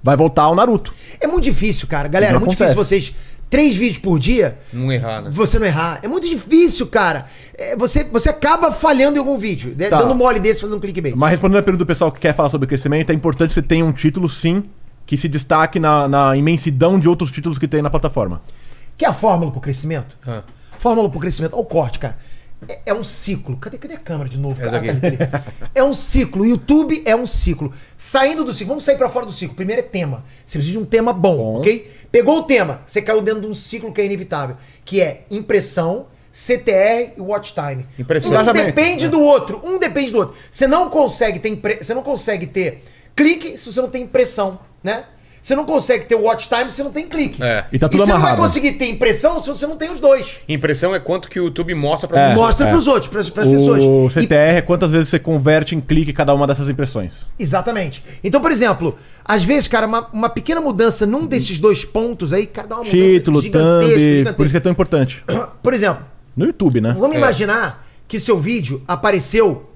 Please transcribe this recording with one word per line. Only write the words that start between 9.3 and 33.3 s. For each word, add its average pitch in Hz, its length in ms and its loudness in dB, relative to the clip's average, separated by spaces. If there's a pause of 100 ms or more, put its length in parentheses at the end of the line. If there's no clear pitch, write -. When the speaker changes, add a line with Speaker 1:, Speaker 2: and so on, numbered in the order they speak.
Speaker 2:
vídeo, 143 380 -6
né? 185 120 -2
Speaker 1:
Tá. 156 100 4
Speaker 2:
Dando 254 160 4
mole 240 240 2
desse, 214 220 2
fazendo 208 160 -6
um 190 40 -6
clickbait. 165 360 -6
Speaker 1:
Mas 151 160 4
respondendo 190 260 4
a 196 40 2
pergunta 180 220 0
do - 40 -2
pessoal 160 240 0
que - 80 -16
quer 156 140 2
falar 147 160 2
sobre 131 180 -2
crescimento, 147 420 -2
é 156 40 4
importante 156 340 0
que - 60 -4
você 170 80 2
tenha 165 220 2
um 156 80 0
título, 156 360 0
sim, 175 360 -2 (400)
que 147 120 -4
se 139 120 -4
destaque 156 520 0
na, 151 260 4
na 139 300 4
imensidão 160 640 2
de 156 80 4
outros 170 240 0
títulos 147 260 -6
que 156 80 -2
tem 147 160 0
na 139 80 0
plataforma. 92 500 -2 (560)
Speaker 2:
Que 320 80 -2
é 302 40 4
a - 40 2
fórmula 175 380 0
pro 127 100 -8
crescimento? 143 560 -8 (100)
Speaker 3:
Ah. 113 160 -10 (360)
Speaker 2:
Fórmula 226 320 2
pro 151 80 -8
crescimento. 160 360 -4
Olha 226 80 -4
o - 40 -6
corte, 151 320 -2
cara. 123 180 -6 (520)
É, - 180 -16
é 208 80 -2
um 226 100 -6
ciclo. - 520 -8
Cadê, - 220 -14
cadê 311 160 -14
a - 40 -16
câmera 147 300 -8
de 127 100 -10
novo, 139 220 -6
Speaker 3:
Essa 117 120 -6
Speaker 2:
cara? 117 180 -4
Speaker 3:
aqui. 131 100 -2
Speaker 2:
Tá 180 60 -2
ali, 131 100 0
tá 175 80 -2 (360)
ali. - 140 -6
É 262 80 2
um 277 120 2
ciclo. - 480 0
O 220 40 4
YouTube 294 600 2
é 220 100 4
um 247 100 -2
ciclo. 151 460 -2 (240)
Saindo 285 480 0
do 240 80 -6
ciclo, 190 180 -8
vamos 294 140 -6
sair 277 120 2
pra 254 120 0
fora 247 160 -6
do 202 80 -12
ciclo. - 240 -10
Primeiro 190 240 -2
é - 40 -8
tema. 147 400 -6 (200)
Você - 140 -8
precisa 165 200 -2
de 220 60 -4
um - 0 -
tema 226 280 2
bom, 180 240 2
Speaker 1:
Bom. 110 220 -2
Speaker 2:
ok? 208 320 0 (220)
Pegou 285 260 4
o 320 40 -2
tema, 214 420 0
você - 160 -4
caiu 214 220 0
dentro 214 180 -2